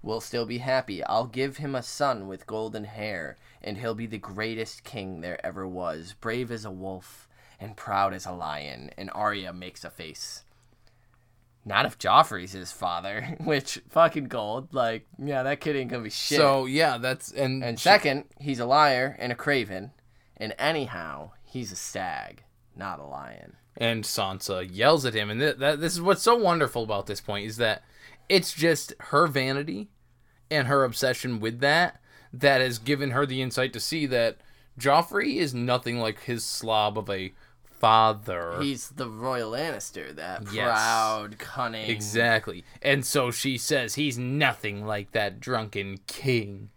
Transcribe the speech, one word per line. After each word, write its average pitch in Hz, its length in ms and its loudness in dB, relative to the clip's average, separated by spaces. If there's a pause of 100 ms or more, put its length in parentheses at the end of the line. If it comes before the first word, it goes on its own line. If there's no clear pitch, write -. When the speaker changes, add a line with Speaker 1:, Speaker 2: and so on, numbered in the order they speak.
Speaker 1:
We'll 107 180 -4
still 120 260 -4
be 120 120 -6
happy. 127 440 -2
I'll 117 240 0
give 131 300 -4
him 143 180 -6
a 123 80 -4
son 120 440 -2
with 95 200 -12
golden 110 380 -6
hair, 104 500 -8 (260)
and 101 160 -8
he'll 113 160 -4
be 113 140 -6
the 107 100 -8
greatest 110 640 -6
king 95 380 -10
there 87 240 -8
ever 92 220 -6
was, 87 520 -6
brave 117 300 -4
as 113 160 -8
a 101 60 -8
wolf 95 560 -12 (320)
and 104 180 -14
proud 98 360 2
as 95 120 -10
a 92 60 -8
lion. 73 680 -8
And 95 160 -12
Arya 101 400 -2
makes 90 300 -14
a 82 80 -12
face. - 520 -14 (1200)
"Not 110 220 4
if - 140 -6
Joffrey's 95 540 4
his 95 180 -10
father," 98 680 -4
<laughs> 160 60 -10
which, - 360 -2 (100)
fucking 156 360 4
gold. 113 480 -6
Like, 113 320 0 (180)
yeah, 135 200 -2
that 139 180 -2
kid 151 140 -2
ain't 127 160 -2
gonna 123 120 -4
be 107 60 -8
shit. - 300 0
Speaker 2:
So, 135 260 6
yeah, 139 320 2
that's, 127 340 -4
and 131 320 -2
Speaker 1:
And 117 160 -6
Speaker 2:
she - 40 -6
Speaker 1:
second, 160 420 6 (140)
he's 139 200 -4
a 120 60 -2
liar 135 540 6
and 123 120 -4
a 117 40 -2
craven. 110 560 -2 (460)
And 107 200 -6
anyhow, 98 720 -4 (120)
he's 117 280 -10
a 92 40 -12
stag, 73 680 -8 (320)
not 90 240 -8
a 71 60 -14
lion. 62 520 -14 (200)
Speaker 2:
And 117 260 0
Sansa 95 680 -2
yells 131 360 6
at 120 80 0
him, 104 160 0
and 110 100 -2
th-, 143 180 2
that, 143 220 2
this 160 140 0
is 170 80 -4
what's 180 220 4
so 233 120 8
wonderful 170 460 2
about 107 240 -2
this 101 160 -6
point, 101 240 -6
is 110 120 -8
that 113 260 2 (440)
it's 185 260 4
just 160 460 2
her 156 280 4
vanity 143 600 -2 (600)
and 143 180 2
her 139 160 6
obsession 123 560 0
with 113 200 -2
that 151 420 4 (320)
that 135 280 6
has 120 180 0
given 135 320 0
her 139 140 2
the 131 160 -4
insight 127 320 0
to 117 60 -6
see 160 280 -2
that 117 300 2 (420)
Joffrey 165 560 4
is 151 180 0
nothing 120 460 0
like 110 240 -2
his 120 220 -4
slob 107 520 2
of 101 120 -6
a 95 240 -4 (320)
father. 107 960 4
Speaker 1:
He's 139 280 -4
the 131 200 -8
Royal 117 420 -4
Lannister, 107 640 -8
that 87 280 -8 (100)
Speaker 2:
Yes. 107 120 -2
Speaker 1:
proud, 110 720 2
cunning. 113 500 -6
Speaker 2:
Exactly. 107 760 2 (180)
And 139 240 2
so 127 260 2
she 131 260 -2
says, 123 380 0
"He's 139 220 0
nothing 123 680 0
like 104 260 -4
that 104 280 0
drunken 104 680 -4
king." 104 680 -2